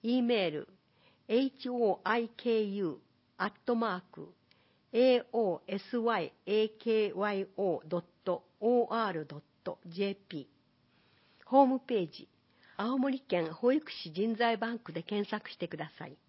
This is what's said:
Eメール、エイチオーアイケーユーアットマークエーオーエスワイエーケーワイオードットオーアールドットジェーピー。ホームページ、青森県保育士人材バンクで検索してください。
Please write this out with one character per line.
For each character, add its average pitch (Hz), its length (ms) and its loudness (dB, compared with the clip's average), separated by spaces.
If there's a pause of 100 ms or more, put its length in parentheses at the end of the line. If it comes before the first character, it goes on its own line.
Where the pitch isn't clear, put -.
E 247 200 0
メ 233 260 2
ー 156 40 0
ル、 - 180 -8 (580)
エ 226 140 2
イ 269 100 0
チ - 160 -12
オ 240 280 2
ー - 100 -20
ア 214 120 2
イ 233 200 -2
ケ 226 240 0
ー - 20 0
ユ 196 240 -2
ー 143 80 -4 (420)
ア 190 100 -2
ッ 208 40 -6 (140)
ト 240 100 0
マ 220 220 -2
ー 175 40 -10 (120)
ク 160 200 -16 (600)
エ 247 260 6
ー - 140 -6
オ 214 240 0
ー - 100 -14
エ 190 120 -4 (120)
ス 247 60 -2
ワ 226 240 0
イ - 100 -6 (140)
エ 190 60 -2
ー 220 280 2
ケ 220 280 2
ー 185 100 -6
ワ 208 160 0
イ 196 140 -2 (100)
オ 185 220 0
ー - 60 -10
ド 175 120 -2
ッ 170 60 -4 (200)
ト - 220 -2 (160)
オ 240 240 4
ー 226 200 -2
ア 202 40 -2
ー - 20 -4
ル 156 140 -6
ド 147 140 -12
ッ - 20 -16 (240)
ト 180 200 -6
ジ 175 180 -4
ェ 196 80 0
ー 196 60 -8 (120)
ピ 165 80 -10
ー。 135 80 -10 (1000)
ホ 277 180 8
ー - 20 10
ム 262 160 2
ペ 214 220 0
ー 160 60 -6
ジ、 - 200 -18 (480)
青 240 200 -2
森 262 220 0
県 165 320 -2
保 240 220 2
育 302 180 -2
士 - 220 -12
人 214 240 -2
材 233 180 2
バ 226 160 -6
ン 233 80 -8
ク 160 140 -16
で 170 100 -6
検 208 260 -4
索 214 220 -8
し - 80 -20
て 170 80 -4
く - 80 -10
だ 156 240 -10
さ 151 60 -12
い。 135 100 -18 (140)